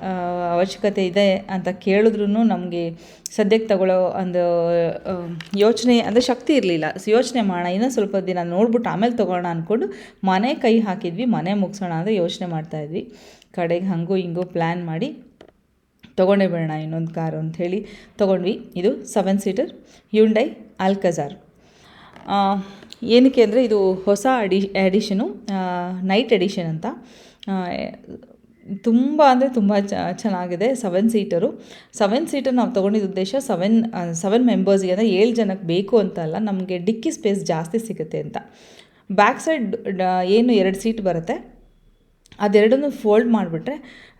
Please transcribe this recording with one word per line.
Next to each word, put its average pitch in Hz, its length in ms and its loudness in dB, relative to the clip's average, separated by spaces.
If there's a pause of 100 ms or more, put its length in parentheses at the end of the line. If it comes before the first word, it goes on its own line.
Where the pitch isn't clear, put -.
ಆ, 185 40 -8 (460)
ಅವಶ್ಯಕತೆ 190 540 0
ಇದೆ 190 300 2
ಅಂತ 190 320 -6
ಕೇಳಿದ್ರೂ 208 580 2
ನಮಗೆ 180 640 0 (460)
ಸದ್ಯಕ್ಕೆ 220 320 2
ತಗೊಳ್ಳೋ 185 520 2
ಒಂದು, 180 180 -2 (500)
ಆ, 175 500 -8 (180)
ಯೋಚನೆ 233 440 4
ಅಂದರೆ 214 200 2
ಶಕ್ತಿ 247 340 0
ಇರಲಿಲ್ಲ. 175 300 0 (120)
So 202 140 -6
ಯೋಚನೆ 247 300 2
ಮಾಡೋಣ, 180 260 -2
ಇನ್ನೂ 202 240 0
ಸ್ವಲ್ಪ 202 260 -2
ದಿನ 180 280 -2
ನೋಡ್ಬಿಟ್ಟು 196 460 0
ಆಮೇಲೆ 226 260 0
ತಗೊಳ್ಳೋಣ 180 300 0
ಅಂದ್ಕೊಂಡು 170 400 -2 (380)
ಮನೆ 196 300 2
ಕೈ 226 260 2
ಹಾಕಿದ್ವಿ. 190 440 -4
ಮನೆ 185 300 0
ಮುಗಿಸೋಣ 180 380 -4
ಅಂತ 165 160 -4
ಯೋಚನೆ 185 380 -2
ಮಾಡ್ತಾಯಿದ್ವಿ. 156 680 -8 (400)
ಕಡೆಗೆ 175 320 -2
ಹಂಗೂ 175 280 -2
ಹಿಂಗೂ 175 280 -2
ಪ್ಲ್ಯಾನ್ 175 440 -4
ಮಾಡಿ 170 300 -6 (1000)
ತಗೊಂಡೇ 190 300 4
ಬಿಡೋಣ 165 240 -2
ಇನ್ನೊಂದು 160 440 -6
ಕಾರು 160 240 -4
ಅಂಥೇಳಿ 175 480 -4 (320)
ತೊಗೊಂಡ್ವಿ. 190 580 0
ಇದು 208 280 -2
ಸೆವೆನ್ 196 340 0
ಸೀಟರ್ 208 320 -2 (440)
Hyundai 220 320 4 (420)
Alcazar. 170 440 -2 (960)
ಆ, 196 280 0 (460)
ಏನಕ್ಕೆ 240 400 6
ಅಂದರೆ 226 220 4
ಇದು 202 280 2
ಹೊಸ 202 340 0 (100)
ಅಡಿ-, 196 400 0
ಎಡಿಷನು, 196 520 2
ಆ, 185 640 -4 (120)
ನೈಟ್ 202 300 2
ಎಡಿಷನ್ 185 360 0
ಅಂತ. 160 180 -6 (600)
ಆ, 190 180 -4 (1160)
ತುಂಬ 269 480 4
ಅಂದರೆ 254 180 4
ತುಂಬ 208 300 2
ಚ-, 202 140 -2 (200)
ಚೆನ್ನಾಗಿದೆ 185 600 -2
ಸೆವೆನ್ 208 360 0
ಸೀಟರು. 202 540 -2 (280)
ಸೆವೆನ್ 226 340 0
ಸೀಟರ್ 269 280 -2
ನಾವು 240 160 2
ತೊಗೊಂಡಿದ್ದ 202 360 0
ಉದ್ದೇಶ 190 320 -4
ಸೆವೆನ್, 220 460 2 (100)
ಆ, 170 180 -6
ಸೆವೆನ್ 208 340 2
ಮೆಂಬರ್ಸ್‌ಗೆ, 190 460 2
ಅಂದರೆ 214 160 2
ಏಳು 208 260 4
ಜನಕ್ಕೆ 196 320 -2
ಬೇಕು 196 320 2
ಅಂತ 190 200 0
ಅಲ್ಲ, 160 200 -4
ನಮಗೆ 190 400 -4
ಡಿಕ್ಕಿ 220 320 -2
ಸ್ಪೇಸ್ 196 340 -2
ಜಾಸ್ತಿ 165 340 -2
ಸಿಗುತ್ತೆ 160 420 -6
ಅಂತ. 151 160 -10 (760)
ಬ್ಯಾಕ್ 208 280 4
ಸೈಡ್ 254 440 -2
ಡ-, 185 400 0
ಏನು 233 280 4
ಎರಡು 190 260 2
ಸೀಟ್ 226 220 -2
ಬರುತ್ತೆ, 180 560 -4 (840)
ಅದೆರಡನ್ನೂ 220 500 4
ಫೋಲ್ಡ್ 226 380 2
ಮಾಡಿಬಿಟ್ರೆ, 202 800 -4 (140)